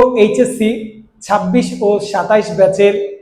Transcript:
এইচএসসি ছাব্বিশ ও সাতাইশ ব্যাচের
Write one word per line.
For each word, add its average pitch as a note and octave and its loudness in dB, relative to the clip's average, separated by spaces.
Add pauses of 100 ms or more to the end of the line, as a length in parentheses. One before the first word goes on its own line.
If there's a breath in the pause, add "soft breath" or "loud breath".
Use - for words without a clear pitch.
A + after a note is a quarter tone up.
(240)
এইচএসসি A3 0 (520)
ছাব্বিশ G3 0 (140)
ও G3+ 2 (220)
সাতাইশ G#3 0 (100)
ব্যাচের G3 4 (280)